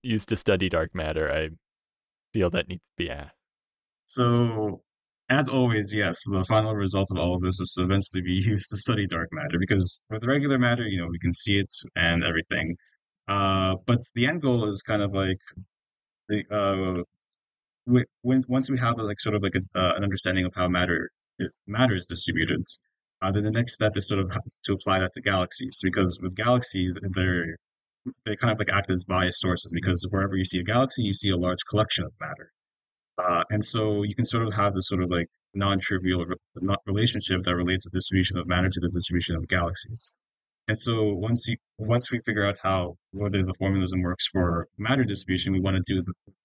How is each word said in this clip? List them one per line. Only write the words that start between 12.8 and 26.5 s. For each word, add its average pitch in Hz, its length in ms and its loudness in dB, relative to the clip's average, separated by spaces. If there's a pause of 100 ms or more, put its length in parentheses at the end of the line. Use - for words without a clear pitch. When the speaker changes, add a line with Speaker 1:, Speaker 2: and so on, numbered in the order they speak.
Speaker 2:
Uh, 95 480 2 (100)
but 123 140 4 (160)
the 117 100 2
end 160 160 0
goal 123 240 2
is 101 160 -4
kind 104 220 -2
of 98 100 -2
like, 95 240 0 (920)
the, 104 220 -2
uh, 95 540 0 (840)
wi-, 123 200 6 (180)
when, 131 240 2
once 131 200 0
we 135 120 -2
have, 120 180 0
like, 104 220 -4
sort 107 160 -2
of, 101 80 0
like, 95 100 0
a, 92 260 -2
uh, 90 160 4
an 98 80 -2
understanding 95 400 0
of 90 120 -2
how 92 120 0
matter 90 440 0 (260)
is, - 300 -6
matter 110 260 2
is 90 140 -4
distributed, 85 580 -2 (560)
uh, 95 100 0
then 104 120 0
the 107 80 0
next 117 240 0
step 107 200 0
is 101 120 -2
sort 101 140 0
of 92 100 -2
ha-, - 80 -2 (240)
to 101 100 0
apply 95 280 0
that 92 120 -2
to - 80 -14
galaxies, 92 640 -2
because 92 360 2
with 92 160 -6
galaxies, 107 600 0 (140)